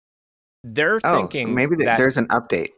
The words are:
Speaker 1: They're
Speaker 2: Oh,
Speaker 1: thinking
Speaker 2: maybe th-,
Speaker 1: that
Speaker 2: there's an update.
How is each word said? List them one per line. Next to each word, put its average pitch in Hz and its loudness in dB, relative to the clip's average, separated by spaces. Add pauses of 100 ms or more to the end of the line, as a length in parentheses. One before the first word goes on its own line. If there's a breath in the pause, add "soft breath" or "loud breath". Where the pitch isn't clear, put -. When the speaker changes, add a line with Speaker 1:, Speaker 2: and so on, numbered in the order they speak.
(640)
Speaker 1:
They're 147 -2
Speaker 2:
Oh, 170 2
Speaker 1:
thinking 117 -2
Speaker 2:
maybe 139 0
th-, 143 0
Speaker 1:
that 117 2
Speaker 2:
there's 131 2
an 123 0
update. 113 -2